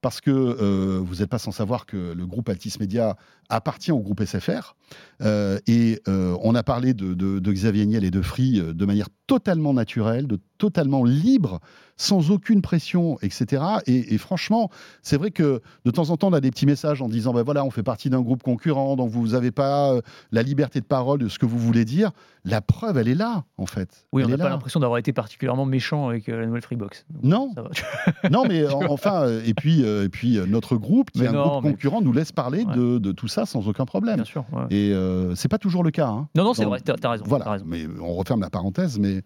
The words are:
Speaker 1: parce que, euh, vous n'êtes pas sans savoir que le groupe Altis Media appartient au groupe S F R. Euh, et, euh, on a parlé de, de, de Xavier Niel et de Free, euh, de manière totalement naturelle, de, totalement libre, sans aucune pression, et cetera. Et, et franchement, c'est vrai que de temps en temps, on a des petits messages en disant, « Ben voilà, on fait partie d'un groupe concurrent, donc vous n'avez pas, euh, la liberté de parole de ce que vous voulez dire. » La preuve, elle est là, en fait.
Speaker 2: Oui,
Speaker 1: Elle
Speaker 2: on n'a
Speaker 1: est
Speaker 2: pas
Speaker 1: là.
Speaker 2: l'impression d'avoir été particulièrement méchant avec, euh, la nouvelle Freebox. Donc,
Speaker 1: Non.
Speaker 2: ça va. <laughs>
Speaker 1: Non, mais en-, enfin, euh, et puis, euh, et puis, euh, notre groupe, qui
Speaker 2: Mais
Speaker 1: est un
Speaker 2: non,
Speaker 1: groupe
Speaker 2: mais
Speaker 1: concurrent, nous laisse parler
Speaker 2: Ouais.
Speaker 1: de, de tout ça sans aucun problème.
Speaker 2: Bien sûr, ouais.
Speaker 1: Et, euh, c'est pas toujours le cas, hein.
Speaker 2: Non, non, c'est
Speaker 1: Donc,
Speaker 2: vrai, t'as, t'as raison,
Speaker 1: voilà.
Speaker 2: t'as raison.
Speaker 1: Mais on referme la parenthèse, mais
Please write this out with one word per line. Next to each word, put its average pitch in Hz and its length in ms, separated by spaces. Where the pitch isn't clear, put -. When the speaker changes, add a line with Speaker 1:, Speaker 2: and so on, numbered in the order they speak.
Speaker 1:
parce - 200
que, 139 100
euh, 101 720
vous 90 140
n'êtes 95 140
pas 113 80
sans 107 140
savoir 113 340
que 90 280
le 87 120
groupe 110 220
Altis 98 320
Media 104 360
appartient 123 440
au 131 80
groupe 98 220
S 98 160
F - 100
R. - 280
Euh, 104 460
et, 117 420
euh, 92 340
on 113 120
a 120 80
parlé 123 320
de, 95 200
de, 98 240
de 95 140
Xavier 104 340
Niel 107 180
et 90 60
de 92 120
Free, 127 380
euh, 82 120
de 85 140
manière 101 220
totalement 165 480
naturelle, 117 520
de, 104 120
totalement 139 460
libre, 143 560
sans 175 340
aucune 202 320
pression, 170 580
et 101 100
cetera. 143 560
Et, 120 280
et 107 40
franchement, 208 520
c'est - 160
vrai 185 120
que 139 300
de 120 60
temps 156 200
en 170 60
temps, 196 120
on 180 40
a 156 80
des 131 100
petits - 160
messages 143 360
en 123 60
disant, « 117 260
Ben 120 80
voilà, 143 220
on 135 60
fait 110 120
partie 120 280
d'un 127 120
groupe 123 200
concurrent, 135 540
donc 123 140
vous 117 180
n'avez 123 220
pas, 139 420
euh, 123 80
la 113 120
liberté 135 380
de - 60
parole 135 340
de 117 80
ce - 100
que 127 80
vous 117 120
voulez 117 260
dire. » 165 260
La 104 160
preuve, 208 380
elle 113 100
est 127 60
là, 208 300
en 98 100
fait. - 460
Speaker 2:
Oui, 131 100
Speaker 1:
Elle 110 40
Speaker 2:
on - 40
n'a 131 40
Speaker 1:
est 139 40
Speaker 2:
pas 170 60
Speaker 1:
là. 139 60
Speaker 2:
l'impression 135 300
d'avoir 120 180
été 123 140
particulièrement 127 540
méchant 131 420
avec, 117 200
euh, 113 120
la 113 60
nouvelle 117 160
Freebox. 107 480
Donc, 147 120
Speaker 1:
Non. 220 320
Speaker 2:
ça 123 80
va. - 80
<laughs> 180 300
Speaker 1:
Non, 233 180
mais 160 180
en-, 139 240
enfin, 160 340
euh, 113 200
et 113 100
puis, 151 300
euh, 104 200
et 98 40
puis, 117 300
euh, 92 80
notre 110 300
groupe, 151 340
qui - 100
Speaker 2:
Mais 127 60
Speaker 1:
est - 20
un - 40
Speaker 2:
non, 143 160
Speaker 1:
groupe 139 160
Speaker 2:
mais 151 80
Speaker 1:
concurrent, 135 280
nous 143 120
laisse 156 200
parler 147 320
Speaker 2:
Ouais. 202 100
Speaker 1:
de, 123 240
de 98 140
tout 110 160
ça 208 180
sans 107 220
aucun 120 180
problème. 208 300
Speaker 2:
Bien - 80
sûr, 139 280
ouais. 64 180
Speaker 1:
Et, 101 220
euh, 92 440
c'est - 120
pas 214 100
toujours 180 260
le 160 60
cas, 147 180
hein. 117 260
Speaker 2:
Non, 170 100
non, 233 100
c'est 220 80
Speaker 1:
Donc, 208 80
Speaker 2:
vrai, 127 100
t'as, 135 140
t'as - 160
raison, 107 160
Speaker 1:
voilà. 117 180
Speaker 2:
t'as 107 80
raison. 95 160
Speaker 1:
Mais 82 180
on 85 140
referme 98 260
la 87 100
parenthèse, 101 480
mais 98 280